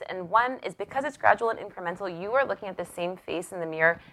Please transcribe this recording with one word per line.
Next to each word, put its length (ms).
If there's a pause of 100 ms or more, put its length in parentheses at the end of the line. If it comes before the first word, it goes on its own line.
And 200
one 320
is 140
because 300
it's 100
gradual 360
and 80
incremental, 480 (140)
you 120
are 120
looking 220
at 80
the 100
same 300
face 380
in 80
the 40
mirror 360 (120)